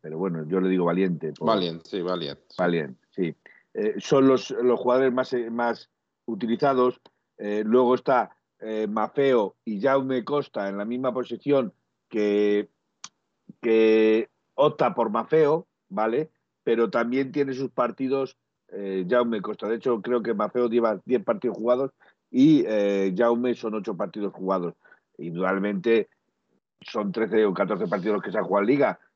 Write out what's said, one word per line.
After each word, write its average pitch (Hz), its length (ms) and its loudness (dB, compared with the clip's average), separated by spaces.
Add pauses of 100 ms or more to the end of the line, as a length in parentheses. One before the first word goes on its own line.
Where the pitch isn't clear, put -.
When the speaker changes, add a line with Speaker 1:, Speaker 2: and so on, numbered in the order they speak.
Speaker 1:
pero 80 180 -10
bueno, 87 300 -4
yo 92 120 0
le 92 80 0
digo 90 180 2
Valiente, 85 460 -2
por - 140 -6
Speaker 2:
Valiente, 87 420 -2
sí, 98 140 -6
Valiente, 85 460 -6
sí. - 100 -20
Speaker 1:
Valiente, 85 520 -2
sí. 85 260 -6 (380)
Eh, 104 240 -2
son 135 280 4
los, 131 240 2
los 120 300 0
jugadores 127 320 2
más, 127 200 -4
eh, 120 160 -2
más 117 420 -4 (360)
utilizados. 123 760 0 (380)
Eh, 104 260 -4
luego 123 300 4
está, 123 420 0 (280)
eh, 110 220 -4
Maffeo 110 800 0
y 104 160 -6
Jaume 131 420 0
Costa 139 460 -4
en 98 100 -6
la 101 60 -6
misma 123 280 -4
posición 127 600 -2 (360)
que, 104 600 0 (920)
que 110 680 4 (240)
opta 143 400 2
por 113 160 0
Maffeo, 156 560 2 (220)
¿vale? 123 420 -2 (320)
Pero 117 260 2
también 120 440 -2
tiene 139 220 -2
sus 131 180 -6
partidos, 135 640 -2 (320)
eh, 95 420 -6
Jaume 117 320 2
Costa. 104 240 -8
De 110 100 0
hecho, 117 240 -2
creo 120 220 -2
que 113 100 -2
Maffeo 107 360 0
lleva 113 360 0
diez 113 200 -2
partidos 110 320 -4
jugados 123 340 0 (400)
y, 143 380 6
eh, 101 500 2
Jaume 120 380 2
son 107 180 -6
ocho 104 220 -6
partidos 101 360 -6
jugados. 92 420 -4 (440)
Indudablemente 98 920 -2 (720)
son 104 280 -6
trece 110 340 2
o 98 100 2
catorce 95 340 -2
partidos 101 300 -2
los 87 40 -10
que - 80 -10
se - 80 -4
han 95 60 -2
jugado 98 180 0
en 107 80 2
Liga, 135 300 2 (160)